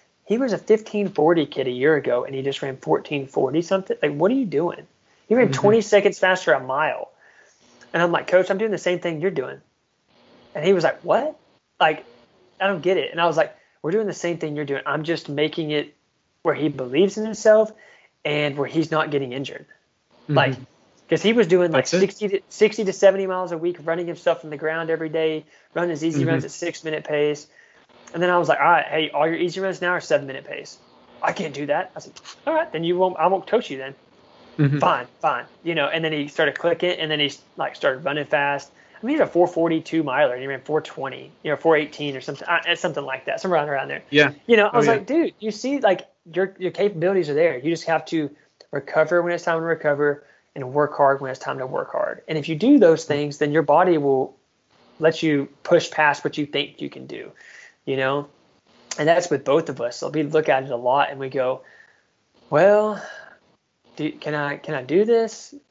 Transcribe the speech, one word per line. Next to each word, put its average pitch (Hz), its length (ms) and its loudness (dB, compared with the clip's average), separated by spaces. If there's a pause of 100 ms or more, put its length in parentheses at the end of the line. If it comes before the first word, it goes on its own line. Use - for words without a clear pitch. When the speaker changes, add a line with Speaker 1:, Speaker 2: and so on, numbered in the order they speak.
(260)
Speaker 1:
he 220 120 0
was 254 140 0
a 175 60 -2
fifteen 208 500 0
forty 160 380 4
kid 139 220 -4
a - 20 -2
year 135 260 2
ago 127 280 0
and 135 100 -8
he 135 80 -4
just 135 200 -4
ran 135 140 -6
fourteen 147 500 -2
forty 135 360 0
something. 190 400 -2
Like, 147 120 0
what 170 160 2
are 254 40 2
you 269 120 0
doing? 165 400 -4 (420)
He 214 60 2
ran 247 140 6
Speaker 2:
Mm-hmm. 135 120 -2
Speaker 1:
twenty 214 200 6
seconds 202 380 4
faster 185 340 2
a 139 80 4
mile." 131 500 -4 (840)
And 170 100 0
I'm 170 100 2
like, - 160 -2
"Coach, 185 220 4
I'm 196 80 0
doing 220 120 -2
the 185 80 -2
same 180 220 -2
thing 165 200 -4
you're 185 120 -2
doing." 139 280 -8 (960)
And 156 100 -8
he 190 80 4
was 175 120 4
like, 143 200 -2
"What?" 277 320 0 (440)
Like, 156 240 2 (560)
"I 190 80 0
don't 180 140 -2
get 180 140 2
it." 139 140 -2
And 160 100 -6
I 170 60 4
was 156 100 0
like, 156 180 0 (280)
"We're 151 80 -4
doing 214 160 0
the 180 80 -4
same 170 240 -4
thing 156 160 -6
you're 147 100 -6
doing. 139 220 -4
I'm 147 160 -2
just 156 260 -4
making 151 440 -2
it 147 200 -4 (520)
where 156 100 2
he 139 140 -2
believes 143 500 0
in 214 60 -4
himself 214 480 4 (520)
and 147 320 -2
where 139 120 -4
he's 156 240 -2
not 156 180 0
getting 135 220 -2
injured." 139 340 -10 (580)
Speaker 2:
Mm-hmm. 147 120 -2
Speaker 1:
Like, 135 180 2 (540)
'cause 160 140 0
he 214 100 4
was 226 160 4
doing, 175 240 4
like, 131 140 2
Speaker 2:
That's - 80 -2
it. 180 60 2
Speaker 1:
sixty 196 280 0
to, 190 120 -2 (100)
sixty 214 340 2
to 190 80 -2
seventy 196 340 4
miles 185 240 -4
a 170 80 -6
week, 170 240 -4
running 165 240 -4
himself 170 360 -2
from 156 80 -16
the 151 60 -10
ground 160 340 -4
every 160 180 -4
day, 160 360 -2 (300)
running 175 160 -2
his 151 140 -4
easy 156 160 0
Speaker 2:
Mm-hmm. 131 80 0
Speaker 1:
runs 147 160 -2
at - 80 -16
six-minute 160 500 -8
pace. 147 460 -2 (640)
And 170 80 -4
then 180 80 2
I 175 80 4
was 170 100 2
like, 139 120 2
"All 151 80 4
right, 170 180 4
hey, 151 240 -2
all 151 160 0
your 165 80 -2
easy 170 260 -4
runs 190 200 -6
now 175 100 -2
are 175 100 -2
seven-minute 139 440 -2
pace." 143 340 -14 (420)
"I 143 120 -2
can't 160 220 -8
do 143 120 -8
that." 151 300 -4
I - 20 -14
said, - 140 -20 (340)
"All 311 80 -2
right, 320 160 -2
then 160 140 -6
you 175 120 0
won't, 185 220 0
I 156 80 2
won't 190 220 0
coach 233 220 0
you 135 80 -8
then." 135 160 -12 (640)
Speaker 2:
Mm-hmm. 147 200 2
Speaker 1:
"Fine, 143 280 2 (140)
fine." 127 260 -2 (180)
You 165 100 -2
know, 147 140 0
and 165 160 -2
then 160 80 -2
he 147 160 -4
started 147 280 0
clicking, 170 340 0 (100)
and 156 100 -4
then 151 80 0
he, 139 140 0 (240)
like, 139 180 -6
started 135 300 -2
running 143 220 -4
fast. 143 440 -2 (320)
I 220 40 -8
mean, 294 100 -2
he's 302 40 0
a 175 60 4
four 175 220 2
forty-two 165 560 -2
miler, 131 300 2
and 127 80 -8
he 135 40 -8
ran 139 140 -6
four 156 200 -2
twenty, 135 520 -12 (100)
you 160 80 -6
know, 143 60 0
four 160 200 4
eighteen 147 400 -4
or 131 40 -10
something, - 260 -10
uh, 170 300 0
something 151 280 -4
like 131 200 -8
that, - 160 -6
somewhere 180 200 0
around, 151 100 -4
around 139 180 -4
there. 143 220 -8
Speaker 2:
Yeah. 143 200 4 (160)
Speaker 1:
You 226 120 6
know, 208 80 6
I 196 80 -2
Speaker 2:
Oh, - 20 2
Speaker 1:
was 226 100 4
Speaker 2:
yeah. 233 60 4
Speaker 1:
like, 202 140 -2
"Dude, 285 340 0
you 214 100 -4
see, 262 300 -4
like, 196 260 2 (260)
your, 190 260 -2
your 175 120 -4
capabilities 175 600 0
are 139 40 -2
there. 151 240 2
You 143 120 -4
just 160 160 -4
have 160 200 0
to 156 240 -4 (420)
recover 156 500 0
when 175 100 -2
it's 170 120 -6
time 165 140 0
to 160 60 -4
recover 147 600 0 (300)
and 127 180 -10
work 147 240 0
hard 139 240 4
when 135 100 -6
it's 131 100 -10
time 135 180 -8
to 131 80 -6
work - 260 -6
hard." - 360 -4
And 160 80 -4
if 147 120 -4
you 160 80 -4
do 262 220 6
those 165 260 8
things, 147 340 -2
then 147 140 0
your 160 100 4
body 160 360 4
will 135 380 0 (640)
let 160 240 2
you 147 260 0 (140)
push - 280 2
past 147 340 0
what 147 120 -4
you 151 100 -4
think 143 340 -6
you 143 100 -8
can 131 160 -16
do, - 260 -14 (540)
you 135 100 -2
know? 135 320 -2 (720)
And 151 100 2
that's 170 220 4
with 139 140 -2
both 156 260 2
of 131 100 -10
us. 120 160 -6
So - 140 -8
we 156 120 -2
look 156 260 0
at 135 160 2
it 139 60 -12
a 123 60 -4
lot 123 340 2
and 135 80 -12
we 135 120 -8
go, 131 320 -2 (880)
"Well, 208 520 4 (960)
do, 151 160 -4
can - 220 -8
I, 147 240 -4
can - 160 -8
I 131 80 -6
do 156 220 2
this?" 226 480 0 (180)